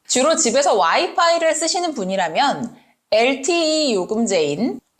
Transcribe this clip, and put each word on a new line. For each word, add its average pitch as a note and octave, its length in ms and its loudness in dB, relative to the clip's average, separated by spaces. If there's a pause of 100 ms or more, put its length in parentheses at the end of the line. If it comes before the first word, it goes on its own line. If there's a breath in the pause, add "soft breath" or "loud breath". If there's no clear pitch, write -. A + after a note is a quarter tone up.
주로 C#4+ 300 2
집에서 C4+ 380 2
와이파이를 D#4+ 800 2
쓰시는 E4 380 -2
분이라면 F#3+ 840 -2 (360 loud breath)
엘티이 C#4+ 800 0
요금제인 F#3+ 880 -2 (180)